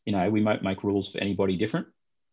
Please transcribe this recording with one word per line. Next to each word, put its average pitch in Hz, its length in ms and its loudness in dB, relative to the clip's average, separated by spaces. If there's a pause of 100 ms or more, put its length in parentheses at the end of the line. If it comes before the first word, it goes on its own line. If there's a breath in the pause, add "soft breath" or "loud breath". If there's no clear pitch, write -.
you 113 80 -2
know, 92 160 2
we 107 140 2
won't 107 220 0
make 95 180 -4
rules 101 260 0
for - 100 -10
anybody 95 380 0
different. 110 300 -2 (460)